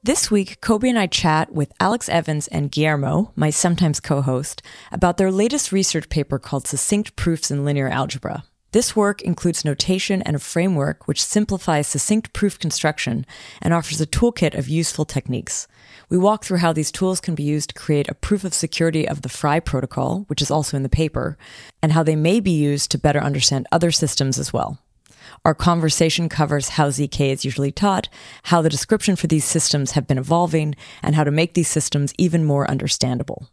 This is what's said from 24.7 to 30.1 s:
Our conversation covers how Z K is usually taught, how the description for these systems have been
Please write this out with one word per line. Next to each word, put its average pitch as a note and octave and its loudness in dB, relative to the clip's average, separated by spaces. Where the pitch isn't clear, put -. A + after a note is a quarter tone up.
Our D#3+ 6
conversation E3 2
covers D3 0
how D3 2
Z C#3 -2
K C#3 0
is C3+ -4
usually C#3 -2
taught, - 0
how E3+ 4
the D#3 4
description - 2
for E3 -2
these D#3 2
systems C#3+ 0
have C3+ 0
been C3+ 2